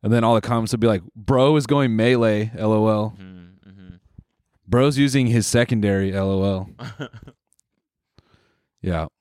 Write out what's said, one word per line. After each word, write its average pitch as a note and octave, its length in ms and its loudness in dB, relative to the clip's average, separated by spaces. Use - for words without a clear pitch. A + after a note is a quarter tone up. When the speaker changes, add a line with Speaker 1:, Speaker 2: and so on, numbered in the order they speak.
Speaker 1:
And G#2 80 0
then A#2 120 2
all A#2 120 2
the A2 60 2
comments A2+ 320 -4
would A#2 80 -2
be A#2 60 2
like, G2+ 140 0
"Bro C3 400 2
is C#3+ 100 0
going C3 300 0
melee, A2 600 2
L A2 160 0
O G#2+ 140 2
L." G#2+ 320 -2
Speaker 2:
Mm-hmm, F#2 500 -20
mm-hmm. F#2 260 -20
Speaker 1:
"Bro's B2+ 300 2
using C3+ 300 2
his A2+ 200 2
secondary, G2+ 680 0
L G2 160 -2
O F#2+ 140 0
L." G2+ 680 -8
Speaker 2:
<laughs> - 0 -
Speaker 1:
Yeah. E2 260 -4